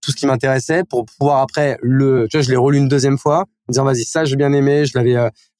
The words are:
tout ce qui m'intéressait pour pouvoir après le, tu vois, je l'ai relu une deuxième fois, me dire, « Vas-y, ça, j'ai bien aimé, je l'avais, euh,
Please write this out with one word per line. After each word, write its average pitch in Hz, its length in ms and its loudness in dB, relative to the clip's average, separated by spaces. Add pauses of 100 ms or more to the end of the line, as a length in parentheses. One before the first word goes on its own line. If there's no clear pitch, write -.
tout - 100 -6
ce 143 60 -8
qui 143 100 -4
m'intéressait 135 560 0
pour 120 220 -4
pouvoir 139 360 0
après 135 420 -2
le, 131 480 2
tu 156 60 -2
vois, 151 60 2
je 131 80 -2
l'ai 127 60 2
relu 139 220 2
une 139 100 2
deuxième 135 300 0
fois, 156 280 0 (220)
me 123 40 -6
dire, « 135 120 0
Vas-y, 127 200 0
ça, 160 200 -4
j'ai 135 120 -2
bien 139 160 2
aimé, 143 340 2
je 131 120 -4
l'avais, 123 180 2
euh, 120 140 0 (300)